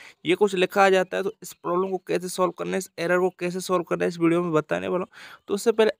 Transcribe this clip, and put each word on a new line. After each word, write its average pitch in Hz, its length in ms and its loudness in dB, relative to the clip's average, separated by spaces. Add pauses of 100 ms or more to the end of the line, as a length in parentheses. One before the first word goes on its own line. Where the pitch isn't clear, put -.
(260)
ये 165 100 2
कुछ 196 200 2
लिखा 185 300 4
आ 196 40 6
जाता 185 280 2
है। 190 60 -2
तो 190 100 -4 (100)
इस - 100 -16
प्रॉब्लम 185 380 -2
को 185 60 -4
कैसे 175 300 -4
सॉल्व 180 240 0
करना 175 200 -8
है, 185 60 -2
इस 185 220 -6
एरर 170 200 2
को 185 100 2
कैसे 180 300 -6
सॉल्व 180 240 -2
करना 175 200 -2
है, 180 60 2
इस 170 100 -8
वीडियो 165 240 2
में 175 80 -4
बताने 170 360 -2
वाला 180 140 -2
हूँ। - 460 -16
तो - 60 -2
उससे 202 180 2
पहले 220 280 4